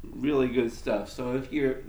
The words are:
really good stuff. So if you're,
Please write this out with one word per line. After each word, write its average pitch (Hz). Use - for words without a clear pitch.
really 135
good 117
stuff. 104
So 123
if 135
you're, 135